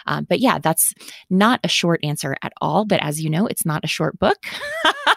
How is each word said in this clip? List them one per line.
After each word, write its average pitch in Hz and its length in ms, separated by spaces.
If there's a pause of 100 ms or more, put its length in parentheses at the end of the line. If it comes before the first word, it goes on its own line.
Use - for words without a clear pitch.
Um, 147 220
but 180 120
yeah, 220 180
that's - 360 (340)
not 208 340
a 185 60
short 170 340
answer 143 400
at - 180
all. 151 260
But 190 160
as 151 180
you 156 100
know, 175 160
it's - 200
not 156 180
a 156 40
short - 300
book. - 280 (380)
<laughs> - 20 (300)